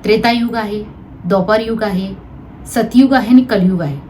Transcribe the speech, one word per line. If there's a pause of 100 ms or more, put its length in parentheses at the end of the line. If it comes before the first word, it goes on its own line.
त्रेतायुग
आहे, (420)
द्वापार
युग
आहे, (520)
सतयुग
आहे
आणि
कलयुग
आहे. (120)